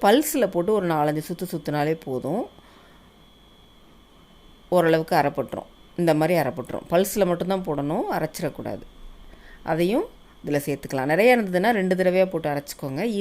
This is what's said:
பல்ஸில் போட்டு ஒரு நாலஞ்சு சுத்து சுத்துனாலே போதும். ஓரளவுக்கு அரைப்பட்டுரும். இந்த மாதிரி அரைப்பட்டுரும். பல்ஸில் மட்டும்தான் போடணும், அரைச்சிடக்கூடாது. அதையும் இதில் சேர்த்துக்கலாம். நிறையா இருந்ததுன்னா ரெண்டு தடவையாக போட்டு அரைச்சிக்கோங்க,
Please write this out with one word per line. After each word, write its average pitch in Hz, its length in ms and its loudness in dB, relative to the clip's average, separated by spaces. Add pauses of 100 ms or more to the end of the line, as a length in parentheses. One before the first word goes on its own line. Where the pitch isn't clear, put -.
பல்ஸில் 233 500 2
போட்டு 175 240 0
ஒரு 180 160 0
நாலஞ்சு 151 340 0
சுத்து 180 260 -8
சுத்துனாலே 151 420 -2 (100)
போதும். 135 360 -4 (2250)
ஓரளவுக்கு 165 440 4
அரைப்பட்டுரும். - 480 -4 (320)
இந்த 165 200 4
மாதிரி 170 220 2
அரைப்பட்டுரும். - 500 -8
பல்ஸில் 190 380 2
மட்டும்தான் 180 360 -2
போடணும், 156 480 -4
அரைச்சிடக்கூடாது. 135 680 -6 (880)
அதையும் 196 340 0 (360)
இதில் 143 260 -2
சேர்த்துக்கலாம். 139 460 -2
நிறையா 226 240 6
இருந்ததுன்னா 190 340 0 (100)
ரெண்டு 185 180 2
தடவையாக 185 340 2
போட்டு 160 200 -4
அரைச்சிக்கோங்க, 143 480 -8 (180)